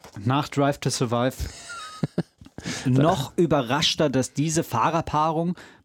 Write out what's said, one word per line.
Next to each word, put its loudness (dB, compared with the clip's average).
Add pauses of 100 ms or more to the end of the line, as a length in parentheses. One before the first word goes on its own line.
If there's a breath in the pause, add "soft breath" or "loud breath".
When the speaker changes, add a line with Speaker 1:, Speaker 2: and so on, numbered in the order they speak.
(240)
Speaker 1:
nach 0
Drive 0
to -4
Survive 0
Speaker 2:
<laughs> -8
Speaker 1:
noch 2
überraschter, 2
dass 0
diese 0
Fahrerpaarung 0 (280 loud breath)